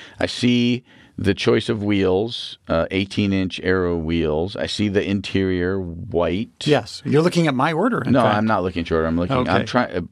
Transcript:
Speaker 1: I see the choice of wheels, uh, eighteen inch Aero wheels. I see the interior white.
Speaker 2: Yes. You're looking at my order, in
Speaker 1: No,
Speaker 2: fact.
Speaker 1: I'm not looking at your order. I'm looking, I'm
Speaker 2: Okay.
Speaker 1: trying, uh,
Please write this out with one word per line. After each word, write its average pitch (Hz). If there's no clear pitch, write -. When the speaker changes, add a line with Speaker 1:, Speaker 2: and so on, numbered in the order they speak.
Speaker 1:
I -
see 120
the 98
choice 117
of 110
wheels, 101
uh, 82
eighteen 98
inch 95
Aero 90
wheels. 80
I -
see 104
the 98
interior 95
white. 87
Speaker 2:
Yes. 135
You're 139
looking 170
at 135
my 143
order, 208
in -
Speaker 1:
No, 131
Speaker 2:
fact. 104
Speaker 1:
I'm 107
not 107
looking 87
at 82
your 82
order. 80
I'm 82
looking, 92
I'm 127
Speaker 2:
Okay. 95
Speaker 1:
trying, 123
uh, 90